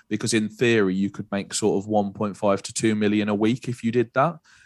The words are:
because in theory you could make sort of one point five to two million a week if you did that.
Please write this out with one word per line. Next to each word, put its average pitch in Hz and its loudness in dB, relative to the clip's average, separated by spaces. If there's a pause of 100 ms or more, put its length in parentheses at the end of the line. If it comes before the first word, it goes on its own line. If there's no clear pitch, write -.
because 107 -2
in 107 0
theory 107 2
you 98 0
could 104 -12
make 101 -6
sort 101 0
of 101 -4
one 101 0
point 101 -6
five 98 0
to - -12
two 110 0
million 104 0
a 104 0
week 110 0
if 120 -8
you 113 -2
did 120 0
that. 160 0 (260)